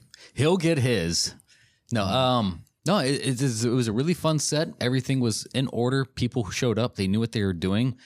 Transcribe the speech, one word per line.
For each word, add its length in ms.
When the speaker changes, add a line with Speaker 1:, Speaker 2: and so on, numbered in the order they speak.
Speaker 1:
He'll 240
get 220
his. 560
No, 120
Speaker 2:
Mm. 80
Speaker 1:
um, 520
no, 100
it, 140
it 300
is, 220
it 60
was 180
a 60
really 220
fun 240
set. 300
Everything 380
was 340
in 140
order. 360
People 420
who 60
showed 280
up, 160
they 120
knew 120
what 120
they 120
were 100
doing. 420